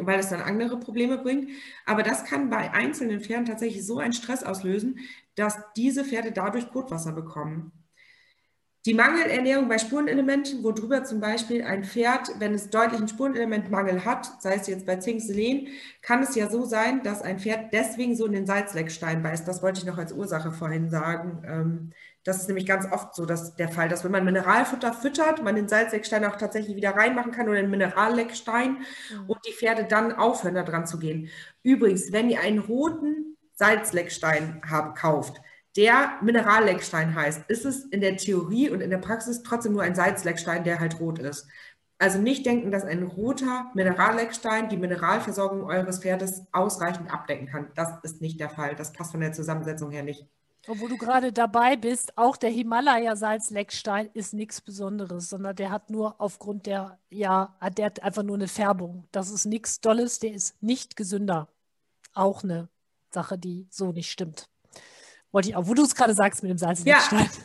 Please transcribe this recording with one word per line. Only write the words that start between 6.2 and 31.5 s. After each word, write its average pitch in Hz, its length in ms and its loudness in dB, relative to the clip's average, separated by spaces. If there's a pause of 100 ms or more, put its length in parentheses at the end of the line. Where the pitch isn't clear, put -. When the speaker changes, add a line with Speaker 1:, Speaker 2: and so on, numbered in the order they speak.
Speaker 1:
dadurch 202 400 -4
Kotwasser 160 420 -6
bekommen. 160 580 -8 (1120)
Die 226 80 2
Mangelernährung 269 720 4
bei 220 120 2
Spurenelementen, 277 840 2
worüber 220 400 0
zum 220 160 -4
Beispiel 233 440 -2
ein 196 200 -2
Pferd, 240 560 0
wenn 208 140 0
es 202 160 -4
deutlichen 226 380 2
Spurenelementmangel 214 1000 0
hat, - 380 -4
sei 190 100 0
es 202 140 -2
jetzt 190 180 -6
bei 185 120 0
Zink, 226 240 -4
Selen, 220 480 -2 (340)
kann 247 180 2
es 269 140 0
ja 208 160 2
so 233 140 0
sein, 226 360 0
dass 208 220 -4
ein 190 160 -4
Pferd 220 340 -4
deswegen 240 420 0
so 220 120 2
in 208 60 2
den 196 120 0
Salzleckstein 165 800 0
beißt. 165 240 -2
Das 175 160 -4
wollte 185 160 2
ich 180 80 -6
noch 175 100 -6
als 170 160 -6
Ursache 165 380 -4
vorhin 160 400 -2
sagen. 165 560 -2
Ähm, 165 460 -2 (300)
das 185 140 -2
ist - 100 -6
nämlich 190 200 -2
ganz 190 240 2
oft - 240 -6
so, 170 100 -4
dass 165 300 -4
der 165 140 -2
Fall, 165 200 0
dass 170 140 -2
wenn 180 80 -2
man 190 120 2
Mineralfutter 190 680 4
füttert, 311 480 0
man 226 140 0
den 208 120 0
Salzleckstein 214 560 2
auch 202 120 0
tatsächlich 208 400 -4
wieder 202 160 0
reinmachen 233 400 2
kann 233 180 -2
oder 208 100 4
den 196 120 2
Mineralleckstein 226 1040 2
Speaker 2:
Mhm. 214 520 -12
Speaker 1:
und - 220 -2
die - 60 -10
Pferde 220 320 2
dann 226 260 4
aufhören, 208 420 2
da 180 80 2
dran 165 240 -2
zu 165 140 -6
gehen. 160 300 -4 (340)